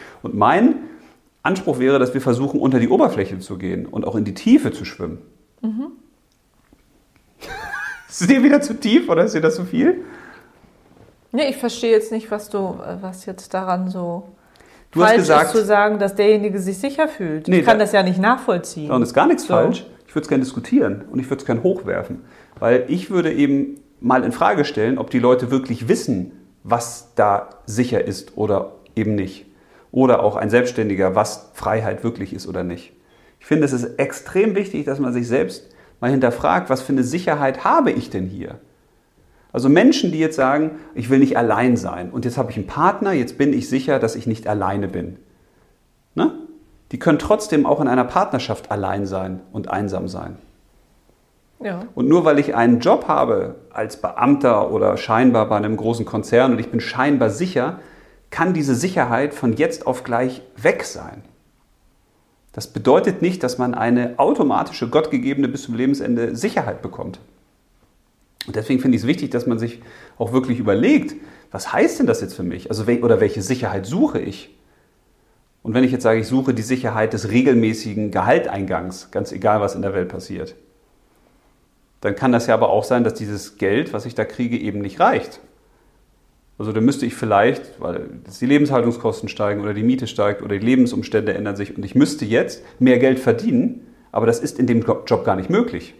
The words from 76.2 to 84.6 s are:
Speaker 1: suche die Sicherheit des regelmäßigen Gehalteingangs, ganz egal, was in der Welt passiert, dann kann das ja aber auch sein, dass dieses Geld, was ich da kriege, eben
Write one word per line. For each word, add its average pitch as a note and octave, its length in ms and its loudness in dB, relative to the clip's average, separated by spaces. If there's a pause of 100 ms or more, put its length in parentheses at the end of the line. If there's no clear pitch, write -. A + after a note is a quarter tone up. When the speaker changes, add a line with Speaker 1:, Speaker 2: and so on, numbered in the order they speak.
Speaker 1:
suche C3 260 2
die A2 80 -4
Sicherheit A2 520 -2
des G#2+ 160 -4
regelmäßigen A2 800 2
Gehalteingangs, F#2+ 1000 -2
ganz G2+ 200 -6
egal, G#2 280 2
was G2 160 -2
in F#2+ 60 -6
der G2 120 -4
Welt F2+ 160 -4
passiert, - 460 -12 (1500)
dann G2+ 140 -2
kann C3 160 0
das A#2 160 2
ja A#2 60 4
aber A#2 160 4
auch G#2 140 2
sein, A#2+ 200 0
dass A2 120 -2
dieses G#2 420 -10
Geld, A#2+ 360 0
was G#2 120 -8
ich A#2+ 100 -12
da G#2+ 80 -2
kriege, A#2+ 340 -4
eben G2+ 220 -6